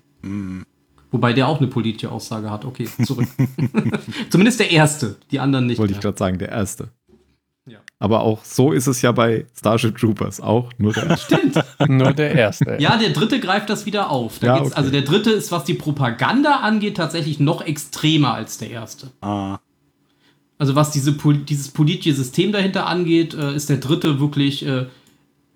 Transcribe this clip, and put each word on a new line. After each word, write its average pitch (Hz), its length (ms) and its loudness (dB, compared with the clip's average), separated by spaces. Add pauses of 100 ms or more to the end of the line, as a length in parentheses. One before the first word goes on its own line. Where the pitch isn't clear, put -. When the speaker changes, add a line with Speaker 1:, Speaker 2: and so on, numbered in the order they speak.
(220)
Speaker 1:
Mhm. 95 420 -8 (460)
Speaker 2:
Wobei 120 240 2
der 131 140 2
auch 151 100 0
eine 135 100 2
politische 113 420 -4
Aussage 110 400 -8
hat. 104 140 -8
Okay, 127 240 -8 (160)
zurück. 117 320 -2
<laughs> - 960 -2
Zumindest 226 300 4
der 190 100 2
erste, 147 460 2 (140)
die 135 100 -2
anderen 135 260 2
nicht 120 120 -2
Speaker 3:
Wollte 104 140 2
ich 101 60 -4
Speaker 2:
mehr. 104 120 -2
Speaker 3:
grad 95 80 -6
sagen, 92 200 0
der 95 120 -6
erste. - 380 -6 (800)
Speaker 2:
Ja. 110 120 -20 (200)
Speaker 3:
Aber 110 240 2
auch 110 220 0
so 139 280 2
ist 139 160 2
es 131 140 0
ja 120 100 4
bei 113 340 2 (100)
Starship 113 400 0
Troopers 101 440 0
auch, 117 380 0
nur 104 140 2
der 110 180 -2
erste. - 260 2
Speaker 2:
Stimmt. 277 280 2 (140)
Speaker 4:
<laughs> 139 100 4
Nur 135 240 4
der 147 220 0
erste. 110 460 2
Speaker 2:
Ja, 190 160 4
der 214 140 2
dritte 214 300 0
greift 202 300 -2
das 208 160 -4
wieder 196 240 -2
auf. 120 300 -4
Da 123 80 0
Speaker 3:
Ja, 123 100 6
Speaker 2:
geht's, 139 140 0
Speaker 3:
okay. - 60 -6
Speaker 2:
also 135 120 2
der 139 120 0
dritte 208 280 2
ist, 208 220 0
was 170 120 -4
die 175 100 -2
Propaganda 147 840 0
angeht, 214 360 -2
tatsächlich 156 440 -4
noch 156 240 0
extremer 147 720 0
als 113 240 -10
der 113 120 -10
erste. 117 400 -14 (100)
Speaker 1:
Ah. 101 380 -4 (1000)
Speaker 2:
Also 139 160 2
was 147 180 2
diese 143 200 0
Pol-, 147 260 2
dieses 143 300 -6
politische 156 460 0
System 139 380 -2
dahinter 196 340 0
angeht, 165 480 0
äh, 143 200 -4
ist 143 140 -6
der 143 100 2
dritte 143 420 0
wirklich, 143 460 0
äh, 131 200 -2 (680)